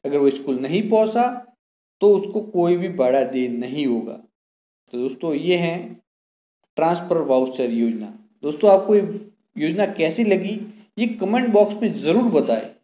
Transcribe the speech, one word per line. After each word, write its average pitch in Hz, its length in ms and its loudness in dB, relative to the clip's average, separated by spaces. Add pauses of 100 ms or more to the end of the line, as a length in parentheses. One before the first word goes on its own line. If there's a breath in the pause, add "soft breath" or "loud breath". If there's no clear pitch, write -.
अगर 143 120 -2
वो 139 120 4
स्कूल 131 300 -2
नहीं 175 300 -2
पहुंचा, 226 640 0 (460)
तो 202 140 6
उसको 196 260 -4
कोई 175 360 0
भी 175 120 -4
भाड़ा 135 340 2
दे 127 240 -2
नहीं 123 400 -6
होगा। 117 260 -4 (800)
तो 123 60 -10
दोस्तों, 135 360 -4
ये 165 240 0
है 170 440 -6 (760)
ट्रांसफर 170 420 0
वाउचर 131 540 0
योजना। 113 480 -4 (240)
दोस्तों, 151 280 4
आपको 196 240 4
ये - 360 -2 (260)
योजना 165 280 -2
कैसी 170 380 -2
लगी, 196 360 0 (400 loud breath)
ये 233 80 0
कमेंट 226 420 -2
बॉक्स 208 260 4
में 208 180 -2
ज़रूर 175 300 2
बताएं 123 460 0 (140)